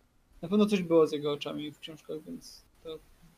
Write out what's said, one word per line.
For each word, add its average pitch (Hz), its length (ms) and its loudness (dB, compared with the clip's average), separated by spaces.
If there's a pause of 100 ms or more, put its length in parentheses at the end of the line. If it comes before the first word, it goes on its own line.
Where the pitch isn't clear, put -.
(420)
Na 170 60 -8
pewno 208 180 4
coś 202 160 0
było 165 240 6
z 147 60 -4
jego 147 200 -2
oczami 147 400 -8
w 147 60 -20
książkach, 156 380 -14 (100)
więc - 380 -16 (180)
to 160 100 -12 (460)